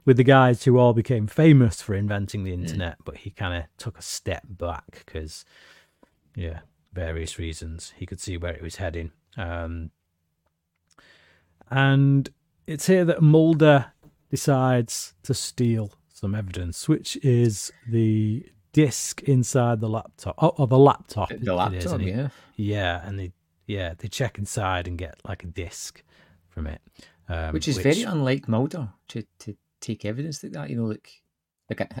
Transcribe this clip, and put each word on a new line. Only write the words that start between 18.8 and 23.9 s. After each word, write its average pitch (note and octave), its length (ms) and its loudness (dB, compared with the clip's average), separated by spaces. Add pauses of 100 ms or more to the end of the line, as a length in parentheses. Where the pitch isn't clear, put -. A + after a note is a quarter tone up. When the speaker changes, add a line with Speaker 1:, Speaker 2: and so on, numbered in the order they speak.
Speaker 1:
inside A#2+ 580 2
the A2 80 -2
laptop, - 520 -10
or, E3 160 2
or C#3 100 2
the B2+ 120 4
laptop C3 500 4
Speaker 2:
The D2+ 60 -10
Speaker 1:
it - 80 -14
is, A#2+ 40 -4
Speaker 2:
laptop, F2+ 520 -2
Speaker 1:
and F#2 40 -2
it F#2 120 -4
Speaker 2:
yeah. C#3 120 -4 (280)
Speaker 1:
Yeah, G2+ 520 -4
and G2 120 -8
they, F2+ 120 -10 (360)
yeah, F#2+ 300 -6